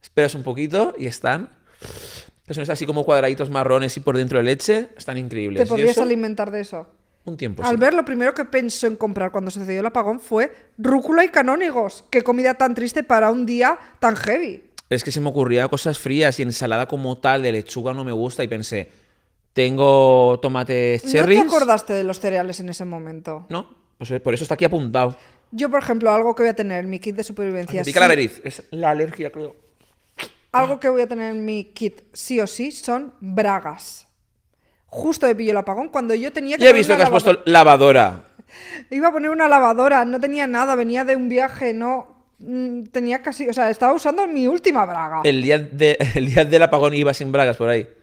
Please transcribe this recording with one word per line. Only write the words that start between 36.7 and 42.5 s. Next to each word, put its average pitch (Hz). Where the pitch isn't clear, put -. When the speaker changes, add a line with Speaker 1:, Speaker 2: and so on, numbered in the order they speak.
Speaker 1:
he -
Speaker 2:
poner 226
Speaker 1:
visto 202
Speaker 2:
una 196
Speaker 1:
que 185
has -
puesto 185
Speaker 2:
lavadora. 143
Speaker 1:
lavadora. 90
Speaker 2:
Iba 285
a 339
poner 311
una 320
lavadora, 254
no 247
tenía 277
nada, 254
venía 240
de 262
un 247
viaje, 254
no, 240
mm, 240